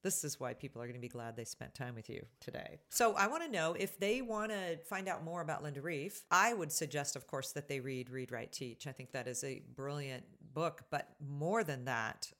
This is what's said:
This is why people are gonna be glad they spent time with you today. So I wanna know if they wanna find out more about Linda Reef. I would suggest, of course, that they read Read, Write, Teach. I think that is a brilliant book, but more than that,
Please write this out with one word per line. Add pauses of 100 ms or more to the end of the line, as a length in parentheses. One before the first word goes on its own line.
This
is
why
people
are
gonna
be
glad
they
spent
time
with
you (140)
today. (120)
So
I
wanna
know
if
they
wanna
find
out
more
about
Linda
Reef.
I
would
suggest,
of
course,
that
they
read
Read,
Write,
Teach.
I
think
that
is
a (100)
brilliant (320)
book,
but (120)
more
than
that,